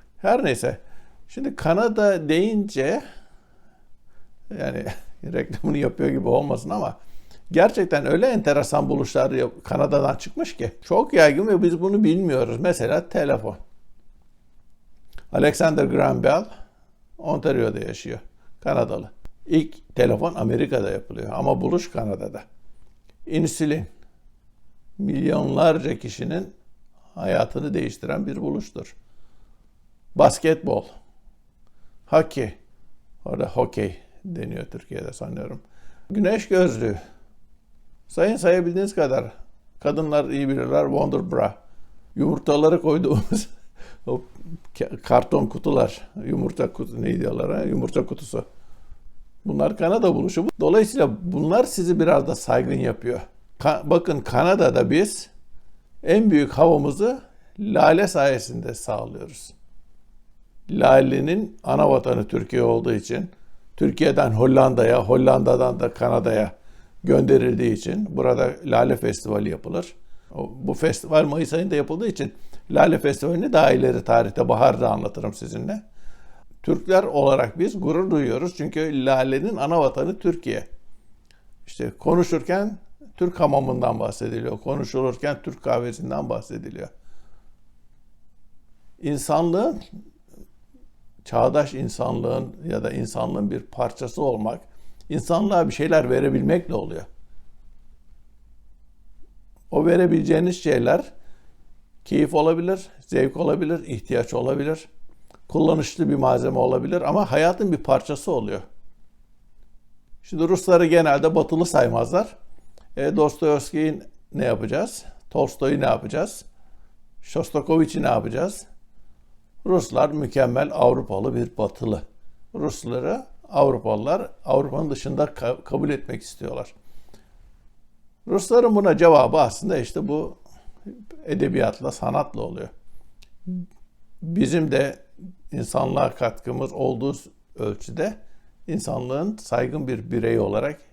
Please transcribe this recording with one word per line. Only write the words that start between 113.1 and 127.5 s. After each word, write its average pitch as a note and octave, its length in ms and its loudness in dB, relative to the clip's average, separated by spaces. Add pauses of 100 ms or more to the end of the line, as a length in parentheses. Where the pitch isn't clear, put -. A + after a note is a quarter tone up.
Dostoyevski'yi D3+ 880 2 (300)
ne C#3 120 -2
yapacağız? A#2 600 -2 (240)
Tolstoy'u C#3 500 0
ne C3+ 60 0
yapacağız? - 600 -2 (760)
Shostakovich'i D3+ 800 -2
ne C#3 60 0
yapacağız? B2 600 -4 (960)
Ruslar D3 440 2
mükemmel C3+ 640 0
Avrupalı B2+ 640 0
bir A#2+ 220 -6
batılı. A2 440 -4 (540)
Rusları D3 720 -6 (240)
Avrupalılar B2+ 800 0 (140)
Avrupa'nın C#3 440 0
dışında C3+ 340 -4
ka-, - 400 -4
kabul C#3+ 260 -2
etmek B2 320 -6
istiyorlar. B2+ 520 -12 (1500)